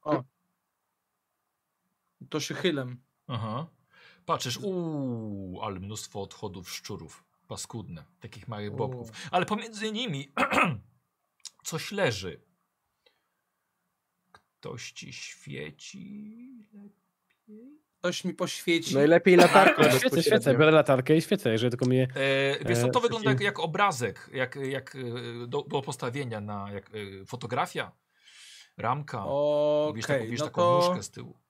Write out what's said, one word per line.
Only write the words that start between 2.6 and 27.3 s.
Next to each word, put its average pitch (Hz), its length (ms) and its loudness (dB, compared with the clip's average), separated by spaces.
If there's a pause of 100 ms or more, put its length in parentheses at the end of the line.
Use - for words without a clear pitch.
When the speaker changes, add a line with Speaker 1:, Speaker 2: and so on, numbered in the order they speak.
Speaker 2:
Aha. 113 400 -6 (600)
Patrzysz, 127 320 -4
uuu, 123 1040 -6
ale 98 180 -6
mnóstwo 104 420 -10
odchodów 95 480 -12
szczurów. - 540 -14 (240)
Paskudne. 95 560 -12 (160)
Takich - 280 -18
małych 104 220 -8
Speaker 1:
Uuu. - 80 -10
Speaker 2:
bobków. 117 320 -6 (200)
Ale 185 160 2
pomiędzy 214 460 -6
nimi 208 360 -6 (680)
<clears throat> - 680 -20
coś - 280 -8
leży. 104 480 -2 (1900)
Ktoś - 600 -14
ci - 200 -16
świeci 208 1600 -16
lepiej? 214 1080 -20 (180)
Speaker 1:
Ktoś 175 260 -6
mi 180 100 -4
poświeci. 165 600 -2
Speaker 3:
Najlepiej 170 420 8
latarką 180 460 8
Speaker 4:
Tak, 151 80 8
świecę, 131 140 4
Speaker 3:
bezpośrednio. 160 180 4 (180)
Speaker 4:
świecę, 131 180 4
biorę 156 120 8
latarkę 147 460 6
i 165 60 4
świecę, 135 300 0
jeżeli 113 180 2
tylko 120 160 0
mnie, 127 280 4
Speaker 2:
E, 139 500 0
wiesz 117 140 2
co, 120 80 2
Speaker 4:
e, 127 40 2
Speaker 2:
to 240 100 2
wygląda 233 300 0
jak, 127 80 4
Speaker 4:
świeci. 160 60 -2
Speaker 2:
jak 202 160 0
obrazek, 160 720 -2
jak, 131 240 -4
jak, 135 400 -8
e, 120 500 -10
do, 139 160 -4
do 147 200 -4
postawienia 127 580 -6
na, 101 320 -10
jak, 101 220 -12
e, 98 320 -12
fotografia, 123 680 -6 (840)